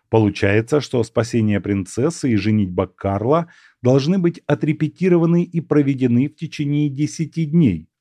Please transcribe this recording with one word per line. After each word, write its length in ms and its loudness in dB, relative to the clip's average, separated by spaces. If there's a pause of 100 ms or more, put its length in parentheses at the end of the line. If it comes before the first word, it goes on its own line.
Получается, 720 2
что 240 -2
спасение 560 0
принцессы 720 -2
и 60 2
женитьба 500 0
Карла 600 -2 (340)
должны 360 2
быть 300 -2
отрепетированы 960 0
и 160 -6
проведены 680 2
в 60 -16
течение 540 -4
десяти 560 -6
дней, 440 0 (120)